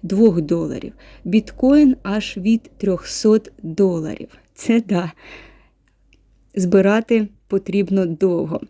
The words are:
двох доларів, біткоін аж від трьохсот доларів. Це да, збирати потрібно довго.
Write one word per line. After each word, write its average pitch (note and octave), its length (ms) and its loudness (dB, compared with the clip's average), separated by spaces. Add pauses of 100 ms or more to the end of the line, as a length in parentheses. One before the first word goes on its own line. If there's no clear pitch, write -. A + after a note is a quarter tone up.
двох F#3+ 380 2
доларів, D#3+ 520 -6 (320)
біткоін C4 760 2
аж G3+ 340 -6
від A3 260 0
трьохсот - 880 -2 (100)
доларів. E3 640 -4 (260)
Це A3+ 260 0
да, F#3 320 -4 (1400)
збирати G3+ 720 2 (200)
потрібно G3 580 -2
довго. E3+ 640 -2